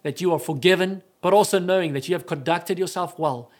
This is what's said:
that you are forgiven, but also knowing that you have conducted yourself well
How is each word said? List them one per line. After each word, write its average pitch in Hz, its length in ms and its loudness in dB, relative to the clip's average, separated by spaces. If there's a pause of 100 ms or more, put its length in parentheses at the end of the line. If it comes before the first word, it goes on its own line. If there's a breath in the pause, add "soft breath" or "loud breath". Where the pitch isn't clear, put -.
that 143 180 -6
you 175 120 2
are 156 60 2
forgiven, 180 640 0 (180)
but 180 120 0
also 196 260 6
knowing 180 360 0
that 135 140 -4
you 175 60 0
have 170 120 -4
conducted 170 520 -4
yourself 180 400 -6
well 131 420 -4